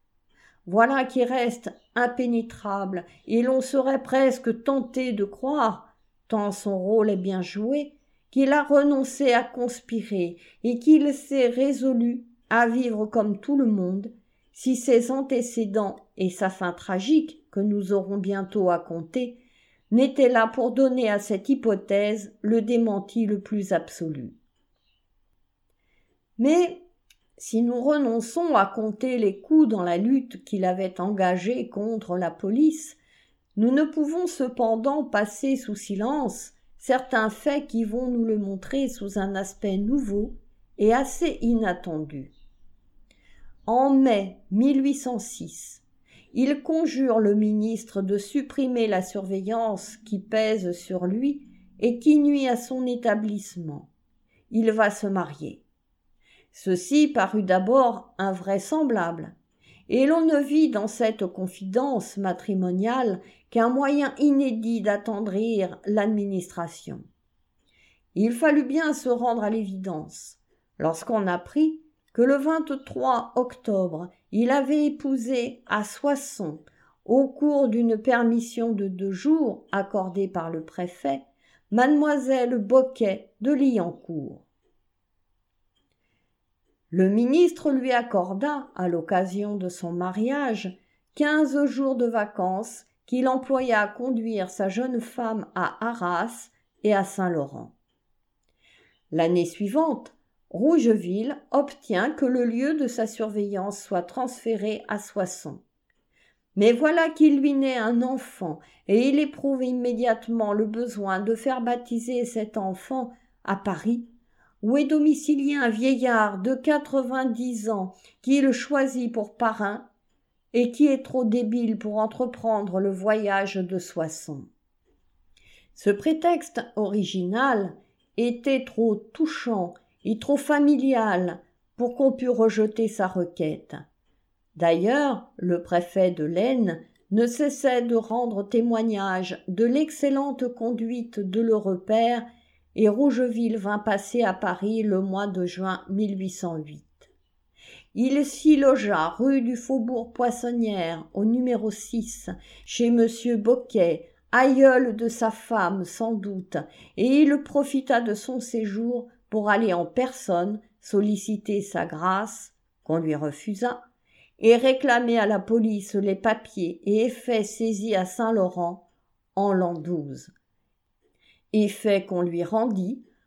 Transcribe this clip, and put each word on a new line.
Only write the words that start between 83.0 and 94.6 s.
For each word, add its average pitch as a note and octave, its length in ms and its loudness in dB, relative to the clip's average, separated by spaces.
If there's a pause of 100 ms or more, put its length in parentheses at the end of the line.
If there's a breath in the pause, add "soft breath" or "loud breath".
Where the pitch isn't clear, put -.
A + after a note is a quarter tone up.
de C4 120 2
Liancourt. F3 880 -2 (2500)
Le F#3 200 4
ministre C#4 600 4
lui C4 200 0
accorda, A#3+ 840 -2
à F3+ 140 -4
l'occasion F#3 680 -2
de F#3 100 -6
son F3 240 -8
mariage, G3+ 880 -4 (360 soft breath)
quinze D4 500 2
jours C4 320 -2
de A#3+ 100 2
vacances G#3 800 -4 (200)
qu'il B3+ 220 0
employa C4 540 0
à G#3 60 0
conduire A3+ 600 -4
sa G3 200 -2